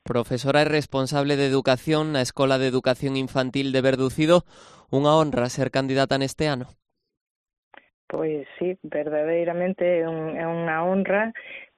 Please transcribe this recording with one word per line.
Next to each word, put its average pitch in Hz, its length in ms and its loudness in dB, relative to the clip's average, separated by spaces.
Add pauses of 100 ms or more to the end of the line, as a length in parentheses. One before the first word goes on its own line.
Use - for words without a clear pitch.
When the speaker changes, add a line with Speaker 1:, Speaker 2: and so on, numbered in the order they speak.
Speaker 1:
Profesora 127 560 0
e 151 80 4
responsable 143 720 0
de 139 80 2
educación 135 640 0
na 143 80 0
Escola 135 400 0
de 131 80 2
Educación 131 480 0
Infantil 135 560 -2
de 131 80 2
Verducido, 131 640 4 (480)
unha 147 240 4
honra 127 320 2
ser 131 240 -2
candidata 135 480 2
neste 147 320 -2
ano. 127 160 -6 (1400)
Speaker 2:
Pois 156 320 -4 (160)
sí, 180 240 -2
verdadeiramente 170 1200 0
é - 0 -
un, 160 320 -4
é 165 80 -6
unha 165 400 -2
honra, 196 480 0 (460)